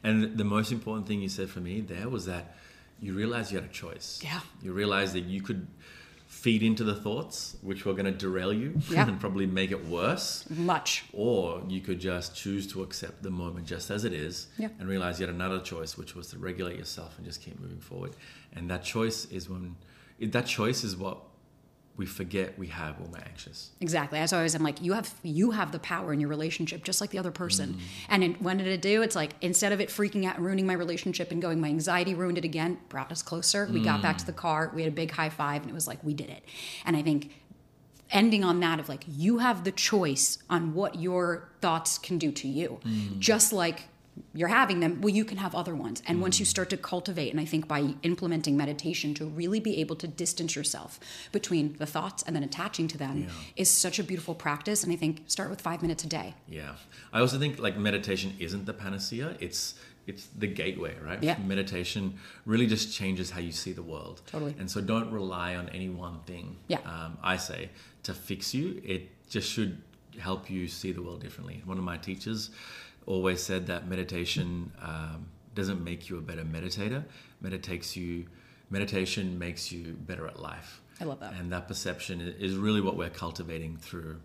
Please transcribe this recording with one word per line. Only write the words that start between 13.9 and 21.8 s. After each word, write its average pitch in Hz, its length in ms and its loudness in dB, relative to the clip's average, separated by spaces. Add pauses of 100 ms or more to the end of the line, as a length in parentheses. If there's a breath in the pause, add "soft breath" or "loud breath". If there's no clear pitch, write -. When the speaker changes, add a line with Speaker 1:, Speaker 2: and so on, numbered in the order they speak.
Speaker 1:
as 104 140 0
it 101 80 0
is 78 360 -6 (100)
Speaker 2:
Yeah. 214 100 -4 (100)
Speaker 1:
and 92 100 -6
realize 90 320 0
you 92 60 0
had 85 80 -4
another 92 260 -2
choice, 82 360 -8
which - 180 -12
was 85 140 -12
to 90 100 -14
regulate 90 400 -4
yourself 85 380 -10
and 87 100 -12
just 82 160 -10
keep - 180 -14
moving 87 200 -10
forward. - 320 -10 (420 loud breath)
And 87 160 -6
that 90 140 -2
choice 113 460 0
is 90 180 -8
when, 90 280 -8 (440 loud breath)
that 120 260 0
choice 120 380 2
is 95 120 -4
what 95 260 -6 (760)